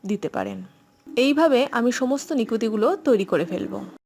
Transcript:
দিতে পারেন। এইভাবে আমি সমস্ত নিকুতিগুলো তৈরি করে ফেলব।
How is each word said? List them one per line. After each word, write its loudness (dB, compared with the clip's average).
দিতে -4
পারেন। -6
এইভাবে 4
আমি 2
সমস্ত -2
নিকুতিগুলো 0
তৈরি 4
করে 2
ফেলব। -6